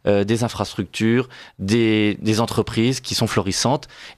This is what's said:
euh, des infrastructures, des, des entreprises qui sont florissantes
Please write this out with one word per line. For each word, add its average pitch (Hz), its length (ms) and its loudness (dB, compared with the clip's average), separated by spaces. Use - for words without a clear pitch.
euh, 101 160 4
des 110 220 0
infrastructures, 110 840 -2
des, 107 640 2
des 107 200 0
entreprises 117 600 0
qui - 140 -8
sont 117 120 0
florissantes 107 600 -2